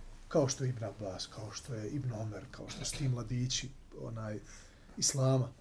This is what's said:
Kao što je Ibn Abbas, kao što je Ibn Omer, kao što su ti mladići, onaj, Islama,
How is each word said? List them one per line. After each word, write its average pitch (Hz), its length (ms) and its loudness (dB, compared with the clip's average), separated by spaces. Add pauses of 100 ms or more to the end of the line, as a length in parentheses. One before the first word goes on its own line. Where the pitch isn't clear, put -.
(280)
Kao 143 200 6
što 135 160 0
je 123 60 4
Ibn 110 140 -2
Abbas, 98 420 -4
kao 107 260 -8
što - 220 -6
je 107 140 -4
Ibn 127 240 0
Omer, 110 380 -4
kao - 180 -10
što - 160 -6
su - 120 -2
ti 135 120 2
mladići, 123 600 0 (320)
onaj, 110 380 -4 (580)
Islama, 131 520 6 (120)